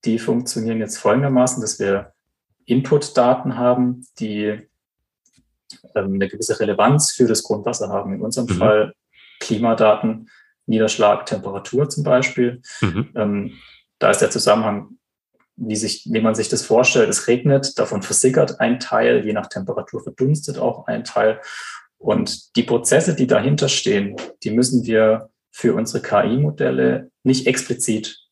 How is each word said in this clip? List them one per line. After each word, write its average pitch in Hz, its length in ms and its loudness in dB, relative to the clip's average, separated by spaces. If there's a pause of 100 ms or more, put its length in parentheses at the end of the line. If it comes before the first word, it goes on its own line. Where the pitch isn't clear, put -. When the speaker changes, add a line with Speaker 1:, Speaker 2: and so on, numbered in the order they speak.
Speaker 1:
die 113 140 0
funktionieren 117 600 -2
jetzt 107 180 -6
folgendermaßen, 127 640 2
dass 107 180 -6
wir 98 340 -2 (520)
Input-Daten 127 920 2
haben, 123 480 0 (140)
die, 107 480 -4 (1300)
ähm, 98 200 -2
eine 98 120 0
gewisse - 320 -4
Relevanz 110 520 2
für 123 160 2
das 110 160 0
Grundwasser 107 460 -4
haben. 98 240 -4
In - 80 -6
unserem 117 260 -4
Speaker 2:
Mhm. 90 120 0
Speaker 1:
Fall 107 340 2 (460)
Klimadaten, 110 920 0 (360)
Niederschlag, 107 600 2
Temperatur 98 640 -4
zum - 140 -6
Beispiel. 123 580 0 (200)
Speaker 2:
Mhm. 101 340 -2
Speaker 1:
Ähm, 104 380 -2 (460)
da - 120 2
ist - 80 0
der - 120 2
Zusammenhang, - 680 -2 (580)
wie 110 200 -6
sich, 107 340 -6
wie 113 120 0
man 110 140 2
sich 107 120 -2
das - 160 -2
vorstellt, 117 460 4
es - 180 -4
regnet, 139 500 2
davon - 240 -2
versickert - 600 2
ein 117 180 2
Teil, 107 460 2
je 107 80 -2
nach 101 140 -4
Temperatur - 540 -8
verdunstet - 560 -2
auch - 300 -4
ein - 160 -4
Teil. 110 380 0 (560)
Und - 580 -4
die 120 80 2
Prozesse, 151 500 2
die 131 140 0
dahinter 139 400 2
stehen, 202 480 -2 (280)
die 104 80 -4
müssen 123 340 2
wir 110 440 2 (220)
für - 240 0
unsere - 260 -4
K-I-Modelle 127 1080 0 (120)
nicht 131 220 2
explizit 113 720 -2 (140)